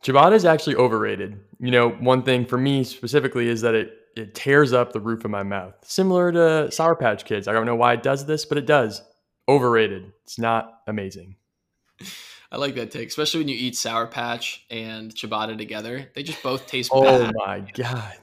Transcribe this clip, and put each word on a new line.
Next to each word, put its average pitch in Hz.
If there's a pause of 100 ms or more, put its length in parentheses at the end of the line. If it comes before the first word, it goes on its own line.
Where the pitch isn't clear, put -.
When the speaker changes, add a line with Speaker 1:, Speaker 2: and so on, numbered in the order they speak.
Speaker 1:
Ciabatta 143
is 208
actually 160
overrated. 104 (200)
You 123
know, 120
one 123
thing 123
for 127
me 135
specifically 123
is 117
that 113
it, 110 (180)
it 107
tears 139
up 123
the 110
roof 113
of 110
my 101
mouth, 98 (100)
similar 180
to 160
Sour 165
Patch 110
Kids. 104
I 104
don't 113
know 120
why 120
it 117
does 139
this, 151
but 147
it 139
does. 120 (460)
Overrated. 113 (120)
It's -
not 113
amazing. 98 (1120)
Speaker 2:
I -
like 139
that 117
take, 120
especially 151
when 151
you 135
eat 123
Sour 113
Patch 120
and 110
ciabatta 110
together. 110
They 143
just 151
both 131
taste 127
Speaker 1:
Oh 131
Speaker 2:
bad. 110
Speaker 1:
my 98 (140)
God. 120